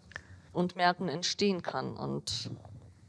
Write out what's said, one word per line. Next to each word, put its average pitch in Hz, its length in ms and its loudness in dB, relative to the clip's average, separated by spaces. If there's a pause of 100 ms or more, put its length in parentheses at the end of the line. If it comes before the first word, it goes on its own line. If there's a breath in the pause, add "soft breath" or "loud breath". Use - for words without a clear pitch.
(520 loud breath)
und 180 240 0
Merken 180 340 4
entstehen 180 520 2
kann. 131 340 -4
Und, - 540 -4 (600)